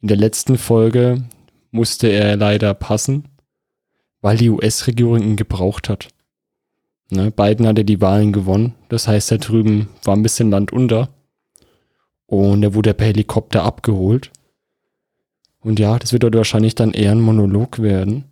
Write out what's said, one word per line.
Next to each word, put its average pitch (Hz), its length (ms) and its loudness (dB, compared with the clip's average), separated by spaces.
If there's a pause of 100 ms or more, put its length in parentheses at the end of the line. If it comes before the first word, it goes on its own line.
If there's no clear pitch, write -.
In 107 60 -6
der 101 100 2
letzten 110 400 0
Folge 123 680 0 (460)
musste 113 380 -2
er 104 280 2
leider 104 380 0
passen, 135 500 -4 (960)
weil 104 160 2
die 117 140 2
U-S-Regierung 117 720 0
ihn 107 140 0
gebraucht 98 520 -4
hat. - 200 -6 (1000)
Ne, 95 200 -2
Biden 107 360 0
hatte 107 200 2
die 101 160 0
Wahlen 101 320 2
gewonnen, 101 400 -2 (160)
das 113 180 -4
heißt, 104 220 0
da 110 80 0
drüben 107 500 0 (160)
war 98 100 0
ein 107 80 2
bisschen 113 280 0
Land 101 240 -2
unter. 123 340 0 (1160)
Und 101 360 2
er 101 120 0
wurde 107 180 2
per 110 140 0
Helikopter 107 560 -2
abgeholt. 104 680 -2 (1300)
Und 110 180 -2
ja, 110 200 2
das - 140 -6
wird 117 100 2
heute 113 140 2
wahrscheinlich 110 380 2
dann 113 180 0
eher 104 200 0
ein 113 100 4
Monolog 110 560 0
werden. 104 540 -2